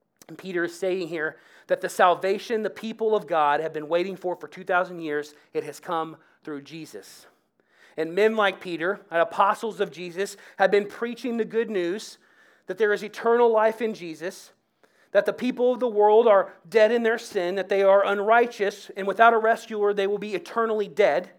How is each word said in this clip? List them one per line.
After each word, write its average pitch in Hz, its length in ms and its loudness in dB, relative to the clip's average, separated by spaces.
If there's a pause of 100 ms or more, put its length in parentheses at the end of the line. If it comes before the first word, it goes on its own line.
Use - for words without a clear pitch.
(280)
And 160 80 -18
Peter 175 280 -4
is 170 140 -8
saying 185 300 -4
here 156 300 -6 (300)
that 175 120 0
the 180 80 -6
salvation 196 760 0
the 202 80 -4
people 220 460 -4
of 180 100 -4
God 151 340 2
have 160 120 -6
been 151 160 -10
waiting 180 280 -2
for 180 200 -6
for - 100 -14
two 185 160 -18
thousand 180 380 -2
years, 147 340 -6 (200)
it 151 100 -4
has 143 160 -16
come 160 380 -6 (260)
through 143 180 -12
Jesus. 139 640 -18 (720)
And 160 180 -6
men 214 220 2
like 196 240 2
Peter, 180 400 -6 (100)
and 170 100 2
apostles 196 600 0
of 190 100 -2
Jesus, 180 460 -10 (200)
have 190 140 4
been 202 160 2
preaching 240 500 -8
the 220 80 -2
good 208 240 -2
news 190 500 -6 (480)
that 185 120 -8
there 208 140 2
is 196 100 -4
eternal 233 480 2
life 220 320 2
in 220 120 -4
Jesus, 165 580 -12 (580)
that 196 160 2
the 202 60 2
people 247 400 0
of 233 80 -6
the 254 80 0
world 214 400 6
are 196 260 4 (140)
dead 214 240 4
in 240 100 0
their 226 160 0
sin, 190 380 -4
that 190 120 -4
they 196 140 2
are 196 240 6
unrighteous, 208 920 0
and 196 120 -4
without 226 260 6
a 226 40 2
rescuer, 220 540 0
they 196 140 0
will 202 120 -2
be 208 180 -6
eternally 220 500 -2
dead. 175 520 2